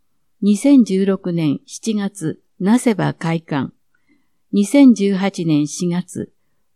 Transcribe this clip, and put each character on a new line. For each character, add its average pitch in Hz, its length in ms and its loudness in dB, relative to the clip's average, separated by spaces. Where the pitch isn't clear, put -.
二 202 160 2
千 269 300 4
十 190 200 -2
六 185 280 -4
年 160 320 -2
七 - 280 -10
月、 196 480 -6
な 208 220 2
せ 226 160 0
ば 147 180 -2
開 165 280 -6
館。 139 320 -8
二 202 120 2
千 277 280 6
十 196 200 -2
八 185 320 -4
年 151 220 0
四 175 200 -6
月、 - 440 -8